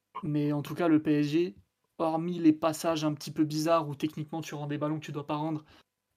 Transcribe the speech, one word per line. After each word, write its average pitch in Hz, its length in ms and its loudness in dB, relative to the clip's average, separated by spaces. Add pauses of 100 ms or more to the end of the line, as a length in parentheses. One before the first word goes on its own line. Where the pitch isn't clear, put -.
(240)
Mais 147 280 0
en 147 100 0
tout 147 140 -8
cas, 175 140 2
le 156 120 6
P 151 200 2
S 147 60 2
G, 175 280 0 (440)
hormis 165 400 -2
les 160 120 8
passages 156 540 0
un 151 80 2
petit - 180 -8
peu 156 140 2
bizarres 156 420 2
où 143 80 -6
techniquement 156 460 -6
tu 156 140 -10
rends 147 120 -8
des 147 100 -4
ballons 151 220 -2
que 151 60 -12
tu 151 80 -10
dois 143 120 -8
pas 151 120 -4
rendre, 156 260 -4 (540)